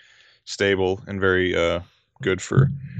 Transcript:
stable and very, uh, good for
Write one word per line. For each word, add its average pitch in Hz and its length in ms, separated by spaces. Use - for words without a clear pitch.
stable 95 600
and 101 120
very, 92 360
uh, 85 240
good 92 200
for - 280